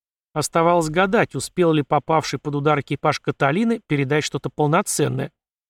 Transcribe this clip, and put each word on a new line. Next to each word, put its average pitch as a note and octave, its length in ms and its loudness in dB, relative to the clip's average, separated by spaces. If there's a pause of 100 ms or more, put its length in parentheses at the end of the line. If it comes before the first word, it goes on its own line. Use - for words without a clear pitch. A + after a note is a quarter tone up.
(320)
Оставалось E3 580 0
гадать, F#3+ 440 0
успел E3 380 0
ли D3+ 100 2
попавший D3+ 560 -2
под D3 180 -6
удар D3 240 0
экипаж C#3+ 400 -4
Каталины A3 680 0
передать C#3+ 380 0
что-то - 260 -8
полноценное. C#3+ 840 -2 (380)